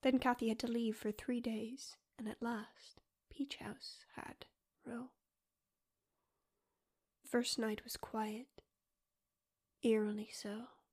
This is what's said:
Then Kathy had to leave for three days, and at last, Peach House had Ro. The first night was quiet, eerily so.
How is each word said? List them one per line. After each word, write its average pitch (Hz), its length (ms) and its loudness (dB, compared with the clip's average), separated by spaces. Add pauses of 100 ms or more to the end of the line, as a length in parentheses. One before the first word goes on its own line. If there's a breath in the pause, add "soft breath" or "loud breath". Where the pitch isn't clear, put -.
Then 262 180 8
Kathy 247 280 4
had 220 120 2
to 240 80 0
leave 233 280 2
for 214 140 0
three 240 300 0
days, 226 560 -4 (200)
and 214 120 -4
at - 120 -6
last, - 600 -6 (300)
Peach - 260 -4
House - 560 -10
had - 340 -12 (380)
Ro. 247 260 -8 (2000)
The - 60 -18
first 247 300 2
night 220 240 0
was - 140 -8
quiet, 220 640 -6 (1200)
eerily 214 480 4
so. 214 380 -10 (240)